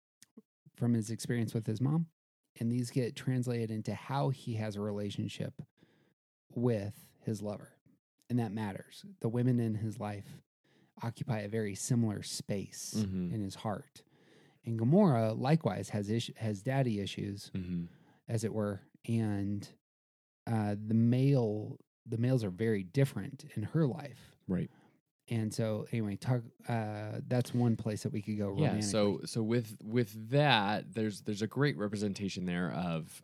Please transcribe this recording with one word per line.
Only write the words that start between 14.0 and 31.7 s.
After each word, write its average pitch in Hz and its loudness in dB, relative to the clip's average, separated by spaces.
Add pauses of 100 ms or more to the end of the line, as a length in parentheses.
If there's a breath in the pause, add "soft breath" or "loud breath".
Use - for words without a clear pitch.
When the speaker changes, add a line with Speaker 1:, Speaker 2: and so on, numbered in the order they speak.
Speaker 1:
And 113 -2
Gamora, 120 6
likewise, 120 2
has 104 -2
issu-, 117 0
has 107 -4
daddy 127 0
issues, 98 -6
Speaker 2:
Mm-hmm. 90 -2 (420 soft breath)
Speaker 1:
as 113 -2
it 98 -2
were, 104 -2 (240)
and, 104 0 (800)
uh, 107 2 (100)
the 110 0
male, 117 4 (260)
the 113 -4
males 123 4
are 101 0
very 104 0
different 104 0 (100)
in 110 -2
her 151 2
life. - -6 (140)
Speaker 2:
Right. 90 0 (640 soft breath)
Speaker 1:
And 110 0
so, 110 -2
anyway, 107 0
talk, 123 0 (260)
uh, 107 -4
that's 123 0
one 120 4
place 107 -4
that 107 -2
we 113 -2
could 104 -4
go 98 0
Speaker 2:
Yeah, 107 4
so, 104 2
Speaker 1:
romantically. 101 0
Speaker 2:
so 117 -2
with, 110 0
with 110 -2
that, 117 4
there's, 110 0
there's 104 -4
a 110 0
great 135 0